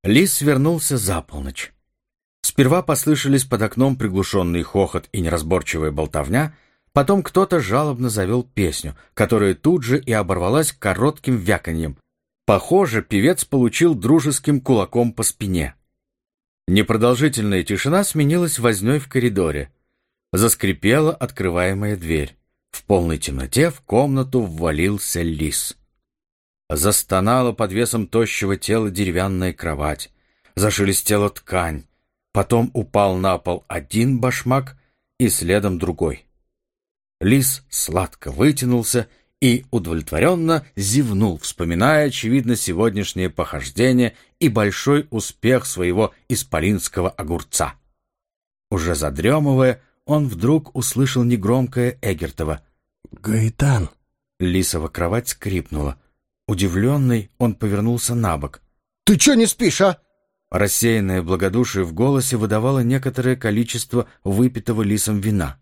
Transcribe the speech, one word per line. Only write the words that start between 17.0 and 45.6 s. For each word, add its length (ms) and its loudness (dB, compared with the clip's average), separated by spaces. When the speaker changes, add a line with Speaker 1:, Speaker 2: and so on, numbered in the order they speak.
Speaker 1:
тишина 400 0
сменилась 560 0
возней 400 0
в 80 -12
коридоре. 640 0
Заскрипела 800 2
открываемая 840 -2
дверь. 420 -4
В 120 -14
полной 340 2
темноте 520 -2
в 120 -14
комнату 600 0
ввалился 800 -2
лис. 560 -4
Застонала 840 0
под 220 -4
весом 340 -2
тощего 480 0
тела 340 -2
деревянная 640 -2
кровать. 580 -6
Зашелестела 760 0
ткань. 540 -6
Потом 420 0
упал 440 0
на 200 0
пол 300 -6
один 520 -2
башмак 580 -2
и 80 2
следом 520 0
другой. 460 -4
Лис 480 2
сладко 600 -6
вытянулся 760 0
и 280 2
удовлетворенно 960 0
зевнул, 640 0
вспоминая, 680 0
очевидно, 480 0
сегодняшнее 720 -2
похождение 840 0
и 100 4
большой 600 0
успех 540 0